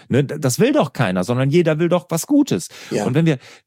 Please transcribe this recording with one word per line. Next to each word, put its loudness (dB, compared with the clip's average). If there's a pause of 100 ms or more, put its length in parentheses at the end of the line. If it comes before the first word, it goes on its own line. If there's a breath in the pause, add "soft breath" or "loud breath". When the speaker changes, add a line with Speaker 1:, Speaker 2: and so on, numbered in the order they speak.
Speaker 1:
Ne, 2
d-, -6
das -2
will 4
doch 0
keiner, -2
sondern 0
jeder 2
will 0
doch -2
was -4
Gutes. 0 (220 loud breath)
Speaker 2:
Ja. -2
Speaker 1:
Und -2
wenn 4
wir 2 (280 loud breath)